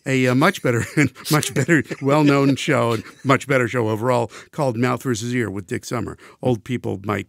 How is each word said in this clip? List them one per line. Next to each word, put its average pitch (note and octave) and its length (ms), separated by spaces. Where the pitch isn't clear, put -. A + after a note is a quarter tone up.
a, C3 200
a B2 100
much E3+ 260
better, A#2 220
<laughs> - 260
much D3+ 200
better, D3 300
well-known C#3 560
show, A#2+ 360
and A2 100
much C3+ 240
better C3 180
show A2+ 220
overall, A#2 420
called C3 240
Mouth B2 260
versus A#2+ 320
Ear A#2 160
with F#2+ 160
Dick A2+ 180
Summer. A#2 320
Old B2 200
people A2 420
might G2+ 240